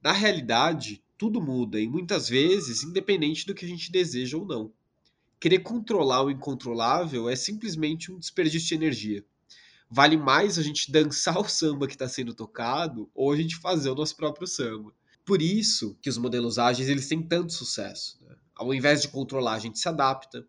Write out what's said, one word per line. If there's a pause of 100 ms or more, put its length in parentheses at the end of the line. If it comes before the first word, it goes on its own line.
Na
realidade, (140)
tudo
muda
e
muitas
vezes
independente
do
que
a
gente
deseja
ou
não. (640)
Querer
controlar
o
incontrolável
é
simplesmente
um
desperdício
de
energia. (640)
Vale
mais
a
gente
dançar
o
samba
que
tá
sendo
tocado
ou
a
gente
fazer
o
nosso
próprio
samba. (320)
Por
isso
que
os
modelos
ágeis,
eles
têm
tanto
sucesso,
né? (200)
Ao
invés
de
controlar,
a
gente
se
adapta.